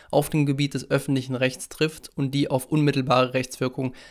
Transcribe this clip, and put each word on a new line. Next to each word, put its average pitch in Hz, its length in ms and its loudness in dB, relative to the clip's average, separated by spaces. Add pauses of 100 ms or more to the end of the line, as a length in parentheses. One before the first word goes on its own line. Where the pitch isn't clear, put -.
auf 147 200 2
dem 151 160 2
Gebiet 139 280 0
des 135 160 -4
öffentlichen 135 460 0
Rechts - 320 -2
trifft - 480 -4
und 139 160 -2
die 143 180 0
auf 131 180 0
unmittelbare 131 640 2
Rechtswirkung 127 600 -4 (180)